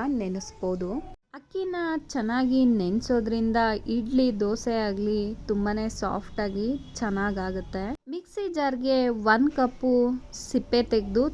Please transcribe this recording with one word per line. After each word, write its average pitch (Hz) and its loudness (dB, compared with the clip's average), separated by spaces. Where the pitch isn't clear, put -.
ನೆನೆಸ್ಬೋದು. 190 -4
ಅಕ್ಕಿನ 370 -6
ಚೆನ್ನಾಗಿ 254 2
ನೆನ್ಸೋದ್ರಿಂದ 226 2
ಇಡ್ಲಿ, 240 2
ದೋಸೆ 220 0
ಆಗ್ಲಿ 208 0
ತುಂಬಾನೇ 208 0
ಸಾಫ್ಟ್ - -4
ಆಗಿ 208 -2
ಚೆನ್ನಾಗಾಗುತ್ತೆ. 196 -4
ಮಿಕ್ಸಿ 359 -6
ಜಾರ್ಗೆ 262 2
ಒಂದ್ 226 4
ಕಪ್ಪು 254 0
ಸಿಪ್ಪೆ - 0
ತೆಗ್ದು 226 0